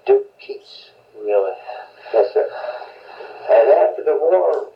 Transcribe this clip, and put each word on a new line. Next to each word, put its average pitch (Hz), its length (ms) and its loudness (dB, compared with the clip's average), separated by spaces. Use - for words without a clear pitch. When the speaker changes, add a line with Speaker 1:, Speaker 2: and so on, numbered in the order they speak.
Speaker 1:
Duke 403 340 2
Keats. - 520 -18
Speaker 2:
Really? 104 320 0
Speaker 1:
Yes, - 180 2
sir. - 160 0
And - 180 6
after - 340 4
the 147 140 0
war 165 600 0